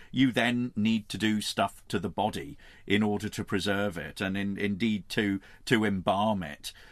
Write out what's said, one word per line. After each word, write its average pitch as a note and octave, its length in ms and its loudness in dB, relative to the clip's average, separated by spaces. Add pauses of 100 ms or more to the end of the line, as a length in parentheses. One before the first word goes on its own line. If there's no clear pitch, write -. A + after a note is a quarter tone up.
(120)
you B2+ 220 4
then A#2+ 420 0
need G#2+ 320 2
to - 100 -8
do G#2+ 220 2
stuff - 480 -2
to G#2 120 -2
the F2+ 100 -4
body F#2 480 -4 (280)
in G#2 160 4
order G#2 280 0
to G2 160 -6
preserve G2 520 -2
it D2+ 220 -10
and F#2+ 160 0
in, G2+ 220 -2
indeed G2+ 520 -2
to, G2 300 0 (260)
to A2 200 4
embalm G2+ 580 0
it. D2 300 -12 (180)